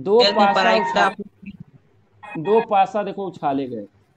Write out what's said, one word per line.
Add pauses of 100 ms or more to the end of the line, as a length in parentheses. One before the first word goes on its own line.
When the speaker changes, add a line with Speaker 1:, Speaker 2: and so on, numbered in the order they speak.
Speaker 1:
दो
Speaker 2:
ये
तो
Speaker 1:
पासा
Speaker 2:
पढ़ाई
Speaker 1:
उछाल,
Speaker 2:
का (1120)
Speaker 1:
दो
पासा
देखो
उछाले
गए, (320)